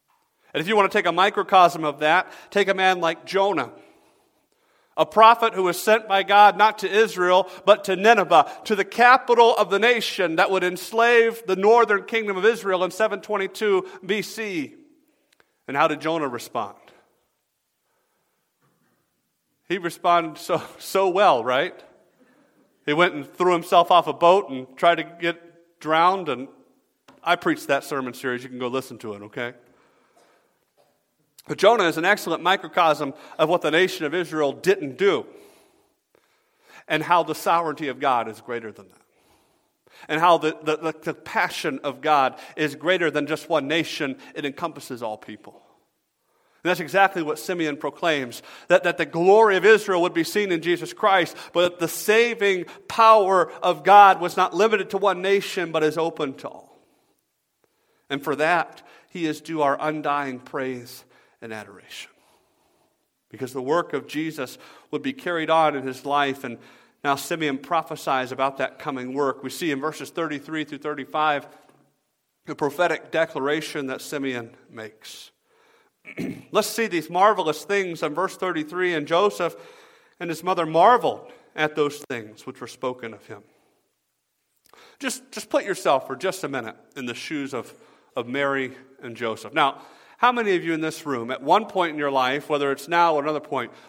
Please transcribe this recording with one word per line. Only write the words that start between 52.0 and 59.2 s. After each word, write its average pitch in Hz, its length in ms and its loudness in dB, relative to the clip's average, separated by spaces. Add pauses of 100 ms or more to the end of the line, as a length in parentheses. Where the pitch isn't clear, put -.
power 196 600 4 (140)
of 156 220 0
God 196 340 10
was 175 160 -4
not 180 180 0
limited 202 360 2
to 196 80 -6
one 185 240 0
nation, 190 500 -2
but 160 100 0
is 156 160 0
open 160 360 -4
to - 160 -14
all. - 280 -20 (1300)
And 139 120 -4
for 143 140 -4
that, 156 500 -2 (240)
he 175 160 -8